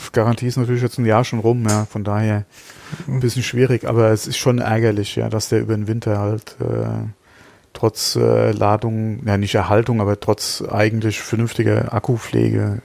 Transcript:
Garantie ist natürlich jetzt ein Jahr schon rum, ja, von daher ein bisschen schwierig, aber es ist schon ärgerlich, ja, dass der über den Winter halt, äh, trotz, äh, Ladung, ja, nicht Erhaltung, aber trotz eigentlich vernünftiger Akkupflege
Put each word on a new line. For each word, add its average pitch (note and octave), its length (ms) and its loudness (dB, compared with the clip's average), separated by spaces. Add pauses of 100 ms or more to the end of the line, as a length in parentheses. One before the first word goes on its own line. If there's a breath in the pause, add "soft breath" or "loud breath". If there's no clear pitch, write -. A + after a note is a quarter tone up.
(120)
Garantie A#2 340 2
ist B2 120 -2
natürlich B2 240 0
jetzt B2 160 -2
ein A#2+ 80 2
Jahr A2 180 4
schon A#2 140 -4
rum, A2+ 280 2
ja, G#2+ 200 2
von G#2+ 180 -8
daher G#2 400 0 (640 loud breath)
ein C3 120 -2
bisschen B2 220 0
schwierig, B2 440 0
aber A2+ 240 4
es A2 160 0
ist C3 100 -6
schon B2 220 2
ärgerlich, A2 580 0
ja, A2+ 140 0
dass G#2+ 180 -2
der A2+ 120 2
über A2 140 -2
den G#2 140 -4
Winter A2+ 300 -2
halt, G#2+ 420 -4
äh, A2+ 480 -4 (640 soft breath)
trotz, - 440 -2
äh, A2+ 360 4
Ladung, G#2+ 760 -2
ja, G2+ 120 2
nicht G2+ 160 -2
Erhaltung, G#2+ 460 2
aber G2+ 200 0
trotz - 420 -4
eigentlich G#2+ 580 0
vernünftiger A2+ 760 0
Akkupflege A2 920 0